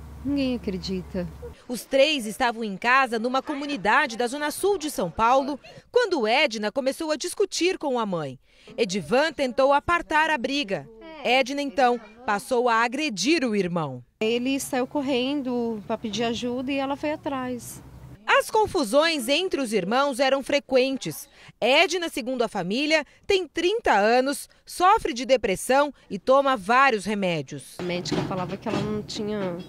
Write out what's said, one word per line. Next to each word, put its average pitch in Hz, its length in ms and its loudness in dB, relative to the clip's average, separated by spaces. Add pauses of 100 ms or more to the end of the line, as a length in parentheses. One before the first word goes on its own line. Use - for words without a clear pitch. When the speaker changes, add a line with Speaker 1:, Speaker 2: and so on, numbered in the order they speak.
(240)
Speaker 1:
Ninguém 262 320 0
acredita. 185 720 -6 (400)
Speaker 2:
Os 247 180 -6
três 269 400 4
estavam 226 380 -2
em 202 120 -6
casa, 240 420 2
numa 254 240 -2
comunidade 269 760 0
da 240 100 0
zona 294 240 -4
sul 392 260 0
de 294 140 -6
São 185 180 -4
Paulo, 254 500 2 (320)
quando 370 360 2
Edna 226 440 2
começou 277 400 -2
a 302 40 0
discutir 359 640 -2
com 269 200 -2
a 226 80 0
mãe. 156 320 -6 (400)
Edivan 208 540 0
tentou 269 400 2
apartar 320 580 2
a 302 80 2
briga. 220 520 -4 (340)
Edna, 262 380 2
então, 247 380 2 (260)
passou 240 420 0
a 226 160 4
agredir 262 640 0
o 214 100 0
irmão. 165 480 -2 (160)
Speaker 1:
Ele 247 400 0
saiu 254 260 -2
correndo 254 1040 -2
pra 220 100 -4
pedir 226 280 -4
ajuda 247 460 -4
e 269 60 -2
ela 277 200 -2
foi 294 140 -4
atrás. 254 680 -8 (500)
Speaker 2:
As 508 200 4
confusões 302 760 2
entre 339 320 2
os 233 140 -4
irmãos 233 460 0
eram 269 240 2
frequentes. 262 840 0 (320)
Edna, 320 500 4
segundo 247 340 -4
a 220 40 -2
família, 277 560 0 (220)
tem 370 220 0
trinta 359 440 0
anos, 240 560 2 (160)
sofre 370 500 2
de 240 120 -6
depressão 254 680 2 (160)
e 190 120 -8
toma 269 360 4
vários 226 500 4
remédios. 170 760 -4
Speaker 1:
A - 20 -8
médica 180 440 -2
falava 185 300 -6
que 196 120 -8
ela 214 120 -2
não 208 220 -2
tinha 208 560 -6 (120)